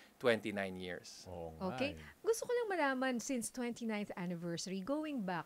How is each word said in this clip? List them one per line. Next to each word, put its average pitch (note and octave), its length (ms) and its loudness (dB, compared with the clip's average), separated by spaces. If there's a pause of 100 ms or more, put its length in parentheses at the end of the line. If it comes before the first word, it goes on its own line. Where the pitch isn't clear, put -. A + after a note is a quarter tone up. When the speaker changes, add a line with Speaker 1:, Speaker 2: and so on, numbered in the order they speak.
(180)
Speaker 1:
twenty-nine G2+ 640 4
years. - 480 -8
Speaker 2:
Oo E2+ 260 -6
nga F#3 220 -2
Speaker 3:
Okay. C#4+ 160 0
Speaker 2:
eh. - 80 -12 (240)
Speaker 3:
Gusto A4+ 180 2
ko - 80 -2
lang A#4+ 220 2
malaman, C4 480 4
since A#3+ 320 -2
twenty-ninth A3+ 640 -2
anniversary, F3 640 -2
going C#4+ 400 0
back, F3+ 240 0